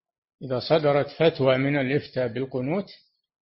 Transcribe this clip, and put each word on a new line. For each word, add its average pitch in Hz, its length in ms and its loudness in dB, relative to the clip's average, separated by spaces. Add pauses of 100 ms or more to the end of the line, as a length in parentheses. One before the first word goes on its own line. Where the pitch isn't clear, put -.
(420)
إذا 127 180 -4
صدرت 147 480 2 (120)
فتوى 135 380 4
من 139 220 0
الإفتاء 131 480 -2
بالقنوت 131 580 -4 (600)